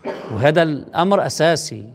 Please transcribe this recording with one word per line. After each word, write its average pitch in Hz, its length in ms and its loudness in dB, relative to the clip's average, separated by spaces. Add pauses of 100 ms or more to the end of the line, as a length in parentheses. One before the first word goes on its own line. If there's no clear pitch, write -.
(320)
وهذا 143 320 4
الأمر 165 640 0
أساسي. 131 680 -2